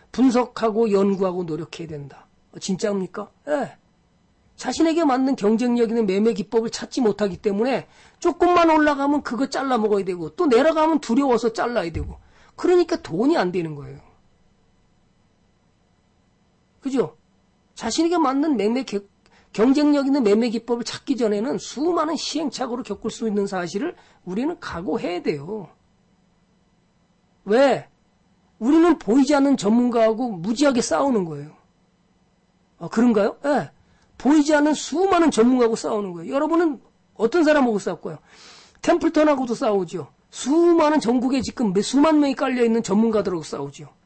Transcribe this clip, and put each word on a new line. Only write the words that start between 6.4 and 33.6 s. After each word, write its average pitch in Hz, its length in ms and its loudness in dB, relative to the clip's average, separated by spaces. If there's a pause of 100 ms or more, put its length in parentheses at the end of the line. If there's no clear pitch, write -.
찾지 - 320 -6
못하기 208 400 0
때문에 220 480 -2 (300)
조금만 349 500 2
올라가면 294 540 2
그거 262 260 -4
잘라 269 280 -2
먹어야 208 280 0
되고, 175 320 -6
또 359 80 0
내려가면 311 560 4
두려워서 240 500 0
잘라야 226 400 -4
되고, - 260 -10 (380)
그러니까 349 460 2
돈이 262 360 0
안 185 140 0
되는 165 240 -6
거예요. 139 240 -16 (2750)
그죠? 262 380 -4 (580)
자신에게 330 420 -2
맞는 277 380 0
매매 226 280 -2
개-, 202 220 -8 (480)
경쟁력 277 540 4
있는 277 160 2
매매 220 260 4
기법을 233 340 -4
찾기 - 340 -6
전에는 220 400 -2
수많은 320 580 -4
시행착오를 262 680 -6
겪을 202 280 -8
수 226 160 -8
있는 202 180 -2
사실을 196 500 -6 (280)
우리는 254 360 -6
각오해야 208 600 -6
돼요. 170 480 -8 (1700)
왜? 220 460 2 (680)
우리는 320 400 4
보이지 269 380 2
않는 277 220 4
전문가하고 226 760 2
무지하게 233 500 0
싸우는 269 440 0
거예요. 147 300 -12 (1200)
아, 165 80 -10
그런가요? 226 580 2
예. 247 240 -2 (480)